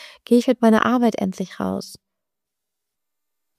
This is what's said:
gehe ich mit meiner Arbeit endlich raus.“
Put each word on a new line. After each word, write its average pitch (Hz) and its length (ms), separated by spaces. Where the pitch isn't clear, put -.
gehe 240 140
ich - 80
mit 254 140
meiner 220 240
Arbeit 240 320
endlich 190 420
raus.“ - 400